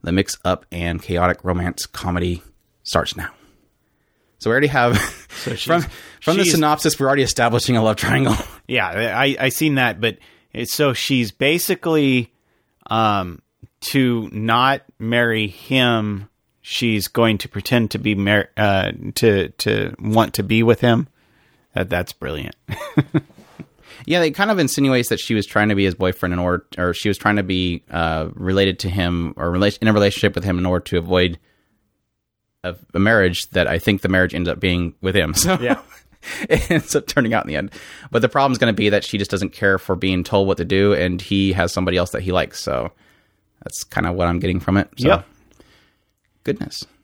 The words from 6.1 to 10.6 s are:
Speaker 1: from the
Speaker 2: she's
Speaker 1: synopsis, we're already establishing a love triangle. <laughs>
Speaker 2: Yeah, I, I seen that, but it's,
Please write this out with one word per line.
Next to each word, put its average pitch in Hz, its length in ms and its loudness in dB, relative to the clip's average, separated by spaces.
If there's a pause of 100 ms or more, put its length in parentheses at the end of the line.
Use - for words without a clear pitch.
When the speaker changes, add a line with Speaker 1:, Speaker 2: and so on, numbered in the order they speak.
Speaker 1:
from 160 160 0
the 190 80 4
Speaker 2:
she's 170 100 4
Speaker 1:
synopsis, 151 440 2
we're 135 80 0
already 139 160 2
establishing 120 540 2
a 110 60 2
love 110 140 2
triangle. 120 440 0
<laughs> - 40 -10 (240)
Speaker 2:
Yeah, 113 200 0
I, 113 520 0
I 131 80 2
seen 147 280 0
that, 117 240 0
but 110 180 -2 (340)
it's, 120 200 -6